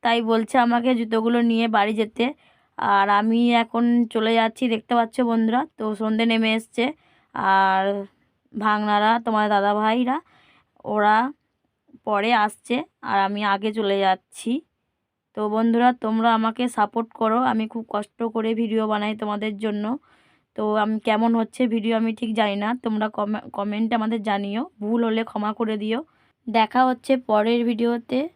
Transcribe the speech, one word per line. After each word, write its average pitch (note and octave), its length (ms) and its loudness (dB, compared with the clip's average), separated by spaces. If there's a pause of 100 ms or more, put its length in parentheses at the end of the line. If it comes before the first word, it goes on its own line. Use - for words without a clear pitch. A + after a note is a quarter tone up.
তাই A#3 160 2 (120)
বলছে A3+ 240 0 (100)
আমাকে A#3+ 240 0 (100)
জুতোগুলো A3+ 400 0 (120)
নিয়ে A3+ 140 2 (100)
বাড়ি G#3 260 2
যেতে। A3 240 -2 (520)
আর G3+ 300 2 (120)
আমি A3+ 200 2 (240)
এখন A#3 200 -2 (300)
চলে A3 260 0
যাচ্ছি, A3+ 240 -2 (100)
দেখতে A3+ 260 -4
পাচ্ছ A3+ 160 -2 (140)
বন্ধুরা। A3+ 320 2 (160)
তো A3 60 -8 (180)
সন্ধে A3 300 0
নেমে A3+ 260 2
এসছে, A3+ 260 -4 (520)
আর F#3+ 480 2 (720)
ভাগনারা, G#3 580 2 (140)
তোমাদের G#3+ 300 0
দাদাভাইরা, A3 640 0 (760)
ওরা G#3+ 240 4 (880)
পরে G#3 240 0 (140)
আসছে, - 300 -4 (340)
আর G3+ 80 0 (100)
আমি G3+ 140 -4 (120)
আগে G3+ 240 -2
চলে G3 280 0
যাচ্ছি। - 460 -2 (840)
তো A3 40 -6 (140)
বন্ধুরা, A#3 340 4 (140)
তোমরা A3+ 260 0 (100)
আমাকে A3+ 240 -2 (120)
সাপোর্ট A3+ 340 -2 (120)
করো, A3 180 2 (120)
আমি A3 220 -2
খুব A3+ 100 -8 (100)
কষ্ট G#3 260 -6 (160)
করে A3 140 -2 (120)
ভিডিও A3 300 0
বানাই G#3 300 -2
তোমাদের G#3+ 320 -6 (100)
জন্য। G#3 220 -4 (720)
তো G#3+ 60 -4 (200)
আমি, A3 120 -2 (120)
কেমন A3+ 320 2
হচ্ছে A3+ 220 -4 (120)
ভিডিও A3+ 280 -2
আমি A3+ 180 -2
ঠিক A3 200 -6
জানি G#3 240 0
না, G#3+ 60 -2 (160)
তোমরা G#3+ 220 -2 (100)
কমে-, G#3+ 280 -4 (120)
কমেন্টে G#3 420 -2
আমাদের A3 200 -2 (100)
জানিও, G3+ 320 -4 (220)
ভুল A3+ 240 -2
হলে A3 220 0
ক্ষমা G#3+ 300 -4
করে A3 240 -2
দিও। A3 160 -4 (480)
দেখা A3+ 420 2
হচ্ছে B3+ 220 -2 (180)
পরের A3 400 2
ভিডিওতে। A#3 500 -2 (160)